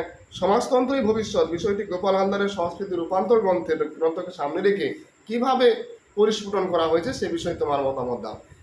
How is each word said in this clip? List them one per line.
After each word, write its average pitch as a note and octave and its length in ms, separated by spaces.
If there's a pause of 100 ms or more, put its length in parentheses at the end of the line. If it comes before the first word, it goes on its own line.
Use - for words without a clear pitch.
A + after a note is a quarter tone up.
(400)
সমাজতন্ত্রই B3 600
ভবিষ্যৎ G#3 480
বিষয়টি G3+ 340
গোপাল F#3+ 340
হালদারের G3 320
সংস্কৃতি F3+ 480
রূপান্তর G3 440
গ্রন্থের, E3+ 480
গ্রন্থকে D#3+ 480
সামনে D#3 260
রেখে G3 320 (320)
কিভাবে B3 400 (480)
পরিস্ফুটন G3+ 580
করা E3 140
হয়েছে E3 260
সে G#3+ 160
বিষয়ে E3 260
তোমার C#3+ 280
মতামত B2+ 380
দাও, G#2+ 160 (260)